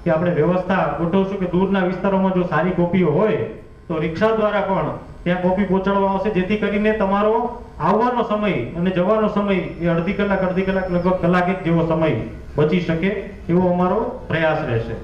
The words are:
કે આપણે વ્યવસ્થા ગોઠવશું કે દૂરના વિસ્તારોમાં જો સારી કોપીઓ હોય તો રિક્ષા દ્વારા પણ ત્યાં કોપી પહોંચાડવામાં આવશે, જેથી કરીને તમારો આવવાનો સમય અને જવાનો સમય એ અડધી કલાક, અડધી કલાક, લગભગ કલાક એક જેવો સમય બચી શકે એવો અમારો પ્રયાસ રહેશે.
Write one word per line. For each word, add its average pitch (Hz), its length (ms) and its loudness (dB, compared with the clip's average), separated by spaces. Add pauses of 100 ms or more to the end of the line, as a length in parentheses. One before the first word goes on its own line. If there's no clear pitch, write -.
કે 170 80 2
આપણે 170 200 2
વ્યવસ્થા 170 680 0
ગોઠવશું 190 400 0
કે 180 120 -2
દૂરના 190 340 2
વિસ્તારોમાં 190 480 0
જો 180 100 2
સારી 170 280 0
કોપીઓ 175 400 2
હોય 202 260 2 (500)
તો 160 120 -4
રિક્ષા 214 360 0
દ્વારા 208 260 0
પણ 170 300 -2 (320)
ત્યાં 180 180 0
કોપી 185 220 2
પહોંચાડવામાં 196 540 0
આવશે, 190 120 -2
જેથી 185 280 0
કરીને 208 340 0
તમારો 214 720 0 (180)
આવવાનો 214 440 2
સમય 208 280 0
અને 165 400 -2
જવાનો 208 360 2
સમય 202 280 0
એ 165 320 -4
અડધી 170 260 0
કલાક, 196 300 0
અડધી 185 180 0
કલાક, 190 300 -2
લગભગ 180 300 0
કલાક 180 280 2
એક 190 140 -2
જેવો 165 240 2
સમય 160 240 2 (440)
બચી 160 240 2
શકે 165 280 -2 (420)
એવો 180 200 4
અમારો 180 580 0
પ્રયાસ 160 300 0 (120)
રહેશે. 113 340 -2